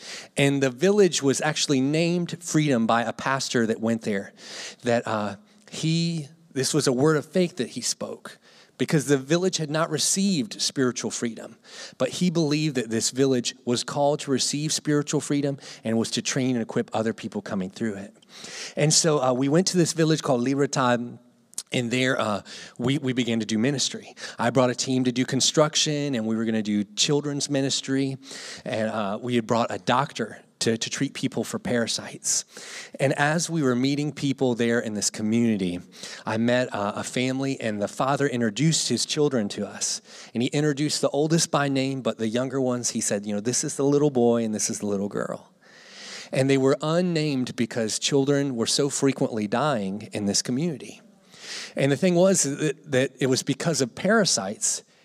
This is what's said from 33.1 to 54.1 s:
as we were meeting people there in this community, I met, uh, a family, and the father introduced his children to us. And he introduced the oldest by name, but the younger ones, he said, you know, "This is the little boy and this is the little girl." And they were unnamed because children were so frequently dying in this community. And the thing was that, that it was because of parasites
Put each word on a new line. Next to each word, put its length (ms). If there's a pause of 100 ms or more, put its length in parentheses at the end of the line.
as 300
we 140
were 120
meeting 380
people 420
there 240
in 140
this 160
community, 720 (440)
I 120
met, 360
uh, 220
a 80
family, 560
and 220
the 80
father 380
introduced 600
his 180
children 440
to 180
us. 340 (320)
And 80
he 80
introduced 520
the 80
oldest 420
by 160
name, 340
but 160
the 120
younger 320
ones, 300
he 100
said, 240
you 80
know, 80
"This 240
is 100
the 80
little 260
boy 360
and 100
this 140
is 100
the 80
little 220
girl." 420 (800)
And 180
they 80
were 240
unnamed 760
because 420
children 560
were 120
so 220
frequently 580
dying 640
in 140
this 140
community. 600 (760)
And 160
the 60
thing 180
was 280
that, 480
that 280
it 80
was 160
because 380
of 120
parasites 920 (220)